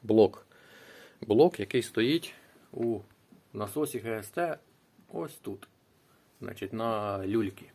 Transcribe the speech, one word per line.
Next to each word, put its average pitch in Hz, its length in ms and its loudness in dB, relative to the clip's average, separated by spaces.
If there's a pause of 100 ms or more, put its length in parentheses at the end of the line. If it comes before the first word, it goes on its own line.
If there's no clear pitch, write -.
блок. 107 420 6 (760)
Блок, 139 380 4
який 117 240 0
стоїть 143 500 0 (380)
у 117 280 -4 (540)
насосі 107 460 -4
Г 110 200 -6
С 101 100 -14
Т 170 280 -4 (560)
ось 165 200 -8
тут. - 340 -12 (720)
Значить, - 320 -10
на 107 540 -2
люльці. 104 480 -2